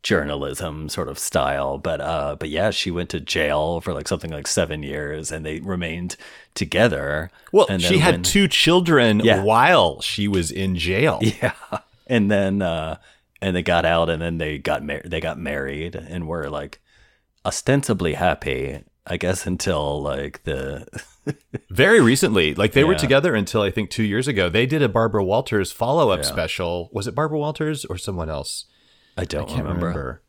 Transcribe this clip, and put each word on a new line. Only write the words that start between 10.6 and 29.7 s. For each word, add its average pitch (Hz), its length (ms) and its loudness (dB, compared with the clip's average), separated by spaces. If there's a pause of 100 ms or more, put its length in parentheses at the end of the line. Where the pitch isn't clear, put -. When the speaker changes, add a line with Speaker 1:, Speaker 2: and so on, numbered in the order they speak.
Speaker 2:
jail. 92 520 0
Speaker 1:
<laughs> - 140 -2
Yeah. 123 120 0 (520)
And 107 240 2
then, 98 320 2
uh, 80 360 -4 (440)
and 95 140 -2
they 87 80 0
got 85 220 2
out, 82 240 4
and 80 120 -2
then 85 160 -4
they 78 200 -4
got 73 260 -4
mar-, 73 220 -8
they 90 160 -6
got 85 180 -6
married 73 560 -8
and 85 320 -10
were, 78 220 -6
like, 73 300 -10 (680)
ostensibly 98 680 0
happy, 69 680 -2 (240)
I 87 100 -4
guess, 90 300 -2
until, 76 540 -2
like, 71 420 -6
the 67 420 -6 (400)
<laughs> - 440 -10
Speaker 2:
Very 175 320 6
recently. 110 520 4
Like, 98 200 0
they 139 100 6
were 165 100 4
Speaker 1:
Yeah. - 60 2
Speaker 2:
together 139 360 4
until, 107 260 0
I 98 100 0
think, 104 180 -4
two 113 140 -2
years 107 240 0
ago. 95 220 0
They 110 160 2
did 147 160 0
a 127 80 2
Barbara 107 340 2
Walters 101 480 0
follow-up 120 480 4
Speaker 1:
Yeah. 73 60 -4
Speaker 2:
special. 85 680 -4
Was 104 160 -4
it 113 80 -6
Barbara 151 240 -2
Walters 151 460 -4
or 92 120 -8
someone 87 320 -6
else? - 360 -8 (520)
Speaker 1:
I 87 80 -4
don't 76 180 -4
Speaker 2:
I - 100 -10
can't 98 100 -4
Speaker 1:
remember. 87 240 -2